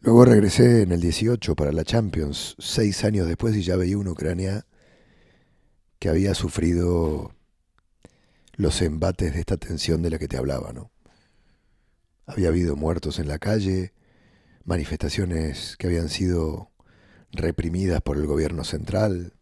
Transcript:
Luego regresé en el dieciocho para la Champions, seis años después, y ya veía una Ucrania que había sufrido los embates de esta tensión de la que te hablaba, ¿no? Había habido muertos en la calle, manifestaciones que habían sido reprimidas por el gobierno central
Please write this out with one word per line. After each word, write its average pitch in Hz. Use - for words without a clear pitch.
Luego 120
regresé 117
en 90
el 87
dieciocho 87
para 73
la 82
Champions, 82
seis -
años 101
después, 107
y 101
ya 87
veía 92
una 95
Ucrania 92
que 95
había 95
sufrido 85
los 87
embates 80
de 82
esta 87
tensión 82
de 85
la 80
que 82
te -
hablaba, 65
¿no? -
Había 90
habido 82
muertos 78
en 76
la 73
calle, 95
manifestaciones 80
que 92
habían 82
sido 85
reprimidas 85
por 71
el 76
gobierno 76
central 90